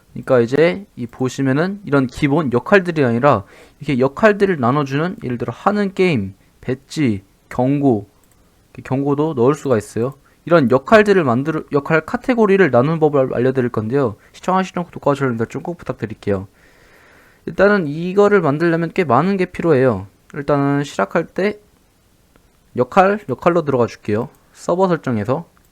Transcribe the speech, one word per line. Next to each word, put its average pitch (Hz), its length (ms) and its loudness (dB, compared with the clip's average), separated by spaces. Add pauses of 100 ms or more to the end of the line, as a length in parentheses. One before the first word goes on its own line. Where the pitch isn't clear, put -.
(140)
그러니까 127 260 2
이제 160 460 2 (100)
이 120 100 -10
보시면은 139 800 -2
이런 135 240 0
기본 143 460 0
역할들이 175 500 0
아니라 117 400 2 (360)
이렇게 143 200 -4
역할들을 196 580 2
나눠주는, 143 680 -2
예를 123 120 -6
들어 117 160 -6
하는 104 400 -2
게임, 127 420 0 (260)
배지, 127 600 -4 (260)
경고, 131 580 0 (680)
이렇게 - 140 -16
경고도 143 460 -2
넣을 143 220 2
수가 131 220 0
있어요. 113 360 -6 (320)
이런 156 260 4
역할들을 202 540 4
만들-, 139 480 -2
역할 156 320 0
카테고리를 202 680 2
나누는 156 280 2
법을 143 360 0
알려드릴 127 320 0
건데요. 117 480 -2 (160)
시청하시는 185 540 -4
구독과 143 300 -2
좋아요, 135 160 -2
알림 117 60 -4
설정 117 260 -6
꼭 170 140 -10
부탁드릴게요. 104 680 -6 (1000)
일단은 190 420 0
이거를 185 520 2
만들려면 165 540 0
꽤 185 100 -2
많은 156 320 2
게 180 120 -2
필요해요. 127 600 0 (260)
일단은 143 520 -2
시작할 - 420 -4
때 208 320 -4 (1160)
역할, 196 500 2
역할로 170 360 0
들어가 131 220 0
줄게요. 107 440 -4 (260)
서버 180 320 0
설정에서 131 600 -2 (220)